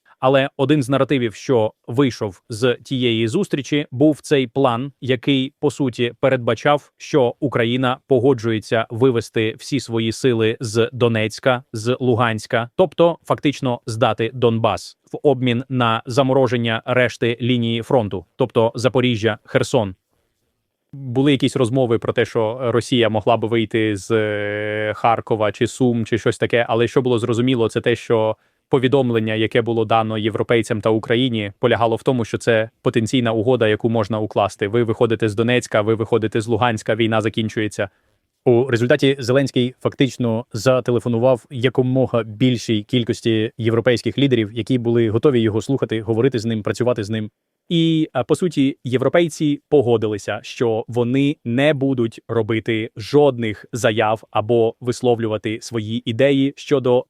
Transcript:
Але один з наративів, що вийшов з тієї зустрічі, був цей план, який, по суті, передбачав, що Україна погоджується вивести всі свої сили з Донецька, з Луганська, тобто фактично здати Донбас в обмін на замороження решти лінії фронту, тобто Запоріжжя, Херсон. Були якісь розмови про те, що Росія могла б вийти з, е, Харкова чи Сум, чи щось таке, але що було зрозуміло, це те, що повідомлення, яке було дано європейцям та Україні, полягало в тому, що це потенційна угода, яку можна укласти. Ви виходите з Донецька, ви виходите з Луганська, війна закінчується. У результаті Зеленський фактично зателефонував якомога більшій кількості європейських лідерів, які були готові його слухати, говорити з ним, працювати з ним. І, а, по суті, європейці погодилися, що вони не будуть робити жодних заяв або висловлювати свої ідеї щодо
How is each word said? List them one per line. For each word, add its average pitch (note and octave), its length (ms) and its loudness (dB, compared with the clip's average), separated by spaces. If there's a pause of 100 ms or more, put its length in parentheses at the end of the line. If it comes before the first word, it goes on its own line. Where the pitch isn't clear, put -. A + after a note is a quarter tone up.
(220)
Але C3+ 360 2
один C#3 260 2
з A#2 60 -8
наративів, C3 440 0
що A2+ 400 0 (140)
вийшов A#2 640 -2
з A#2 340 0
тієї A#2 440 0
зустрічі, D3 640 -2
був C#3+ 300 2
цей C#3 260 0
план, C3 440 -2 (100)
який, C3 580 -2
по D3 120 0
суті, A#2+ 480 -2
передбачав, C3 800 0
що B2+ 420 2
Україна B2 580 0 (100)
погоджується A2+ 800 0
вивести A#2 680 0
всі - 220 -4
свої A2+ 320 -2
сили A2+ 480 0
з A2+ 340 0
Донецька, A#2+ 680 0 (100)
з A#2 260 -2
Луганська, A#2 760 0
тобто E3+ 480 2
фактично C3 640 -2
здати A2+ 480 0
Донбас A2+ 640 0 (160)
в - 100 -8
обмін B2+ 460 2
на A#2 360 0
замороження B2 800 2
решти A#2+ 560 0
лінії A#2 400 0
фронту, G#2+ 440 -2 (100)
тобто A#2 400 2
Запоріжжя, A#2 680 0
Херсон. A2+ 520 -2 (1000)
Були C3+ 380 0
якісь C3 240 0
розмови B2 440 0
про A#2 140 -4
те, A#2 120 0
що A#2 360 -4
Росія A#2 480 0
могла A2 280 0
б A2+ 80 -4
вийти A2 520 0
з, F#2 140 -8
е, G#2+ 840 -2
Харкова A2 560 0
чи A#2 160 -2
Сум, A#2 380 0
чи A#2 120 -2
щось A#2 200 -2
таке, A#2+ 320 0
але A#2 180 0
що C3+ 140 0
було B2 180 0
зрозуміло, A#2+ 500 0
це A#2 120 -4
те, A#2+ 140 0
що A2 400 0 (360)
повідомлення, A#2+ 600 2
яке A2 280 0
було A2+ 240 0
дано A2 320 0
європейцям A2 640 0
та A2+ 80 0
Україні, A2+ 720 0
полягало A2+ 360 2
в - 80 -6
тому, B2 220 0
що - 120 -6
це A2+ 320 0 (120)
потенційна A#2+ 500 0
угода, A2+ 360 2
яку G#2+ 220 0
можна A2 300 -2
укласти. G#2 480 -2
Ви A#2 160 2
виходите A2+ 460 0
з G2+ 60 -8
Донецька, A#2 460 0
ви A2 140 2
виходите A2 460 -2
з G#2+ 60 -6
Луганська, A#2 480 0
війна A2 260 0
закінчується. G#2+ 680 -4 (560)
У B2 220 4
результаті C3+ 520 2
Зеленський B2+ 600 0
фактично A#2+ 720 -2
зателефонував B2 960 0
якомога B2+ 720 0
більшій A2 600 0
кількості A2+ 760 -2
європейських A2+ 600 0
лідерів, B2 360 2
які A#2+ 240 -2
були A#2 320 2
готові A#2 320 2
його A2 200 0
слухати, A2+ 400 -2
говорити A2+ 380 0
з G#2+ 60 -6
ним, A2+ 180 -4
працювати A2+ 400 -2
з G2+ 60 -10
ним. A2 200 -6 (400)
І, E3 440 0
а, B2 100 -2
по D#3+ 120 0
суті, C#3+ 480 0
європейці C#3+ 840 0
погодилися, A2 760 0
що A2+ 440 -2
вони B2 480 0 (100)
не C3+ 280 2
будуть B2+ 540 -2
робити A2+ 680 -2
жодних A#2 800 0
заяв A2 580 2
або A2+ 480 2
висловлювати A2+ 840 -2
свої A2+ 480 -6
ідеї C3+ 460 2
щодо B2+ 540 2